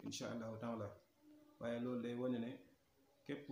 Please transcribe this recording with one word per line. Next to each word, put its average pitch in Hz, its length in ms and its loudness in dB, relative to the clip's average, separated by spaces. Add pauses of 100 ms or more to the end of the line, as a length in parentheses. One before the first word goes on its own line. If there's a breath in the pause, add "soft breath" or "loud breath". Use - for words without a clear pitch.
insha 113 260 -2
Allahu 113 300 -2
taala. 113 260 0 (680)
Waaye 117 240 2
loolu 123 220 2
day 120 120 0
wone 123 240 4
ne 117 120 0 (800)
képp 143 220 -4